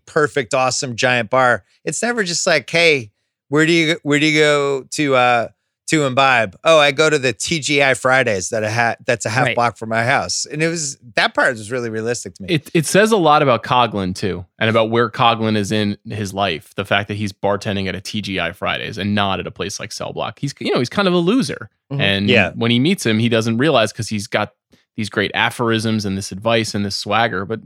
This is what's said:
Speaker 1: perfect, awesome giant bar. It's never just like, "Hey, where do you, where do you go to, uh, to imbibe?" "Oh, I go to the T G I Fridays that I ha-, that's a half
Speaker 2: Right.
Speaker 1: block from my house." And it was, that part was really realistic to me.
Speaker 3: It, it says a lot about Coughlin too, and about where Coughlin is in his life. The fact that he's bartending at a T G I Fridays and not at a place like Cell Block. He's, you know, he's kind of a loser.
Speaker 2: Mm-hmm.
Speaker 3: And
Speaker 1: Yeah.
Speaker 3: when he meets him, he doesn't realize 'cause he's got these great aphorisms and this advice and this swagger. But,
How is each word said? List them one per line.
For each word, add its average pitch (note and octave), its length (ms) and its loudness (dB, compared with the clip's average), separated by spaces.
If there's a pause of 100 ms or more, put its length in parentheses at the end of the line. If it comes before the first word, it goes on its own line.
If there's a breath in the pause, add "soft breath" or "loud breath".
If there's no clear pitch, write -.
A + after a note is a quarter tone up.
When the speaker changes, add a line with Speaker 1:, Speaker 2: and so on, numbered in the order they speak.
Speaker 1:
perfect, D3 480 -2
awesome B2+ 420 -2
giant B2 340 0
bar. B2 340 2 (200)
It's E3 180 -6
never A#3 220 -2
just E3+ 220 -4
like, D#3 240 2
"Hey, D#3 400 2 (380)
where D#3 180 2
do E3 60 4
you, E3 300 2
where D3 160 2
do C#3+ 60 2
you D3+ 160 4
go C#3+ 520 2
to, C#3+ 220 0
uh, B2 340 4 (400)
to D#3 160 0
imbibe?" B2+ 600 2
"Oh, D#3+ 140 6
I D3 140 4
go D#3 180 2
to D3+ 80 2
the B2+ 160 -2
T - 260 -4
G C#3 220 0
I C3+ 100 4
Fridays B2 560 0
that A2 160 -2
I G#2+ 60 -2
ha-, A#2 340 0
that's A#2+ 220 -2
a - 20 -6
half A#2+ 160 0
Speaker 2:
Right. A#2+ 100 0
Speaker 1:
block A#2 220 0
from A2 140 -10
my A2+ 120 0
house." A#2 440 -2
And D3+ 160 -8
it E3 60 2
was, D#3+ 280 -6 (200)
that G#3 180 0
part F3+ 240 0
was G#2 120 -12
really A#2+ 200 -6
realistic A2 460 -6
to - 80 -16
me. F2+ 100 -10
Speaker 3:
It, - 180 -4
it E3 140 0
says G#3+ 260 4
a A3 60 4
lot D3+ 240 4
about B2 200 2
Coughlin G#2 520 0
too, F2+ 320 -6 (120)
and A2 120 0
about A2 180 2
where A#2 220 0
Coughlin A2 480 2
is G2+ 140 -2
in G#2 340 0
his G#2 260 -8
life. F#2+ 420 -4
The G2 120 -6
fact G2+ 220 0
that G#2 100 -6
he's G#2 160 -6
bartending G2 520 -2
at F2+ 80 -4
a F#2 60 -10
T G#2+ 220 -8
G F#2+ 180 -4
I E2+ 120 -2
Fridays F2 440 -6
and G2+ 180 -2
not G2 260 0
at E2+ 60 -8
a F2+ 40 -10
place - 280 -8
like - 140 -12
Cell - 220 -10
Block. - 240 -6
He's, C#3+ 200 -8
you - 140 -4
know, F4 60 2
he's B2 100 -2
kind G3+ 180 -2
of F3+ 60 2
a F3+ 60 2
loser. F3 500 0 (240)
Speaker 2:
Mm-hmm. C#3 80 -4
Speaker 3:
And G2 300 2
Speaker 1:
Yeah. G2 240 4
Speaker 3:
when A#2 160 0
he A#2+ 80 4
meets E3 260 0
him, A2 140 2
he A#2 100 2
doesn't A2+ 300 0
realize B2+ 340 2
'cause - 160 -8
he's G#2 200 -6
got G#2+ 260 -4 (400 soft breath)
these G#2+ 140 -6
great - 240 -2
aphorisms A2 720 0
and G2 140 -4
this F#2+ 140 -8
advice A2 420 0
and G2+ 100 -2
this G2 100 -6
swagger. G#2 520 -2
But, A2+ 200 -8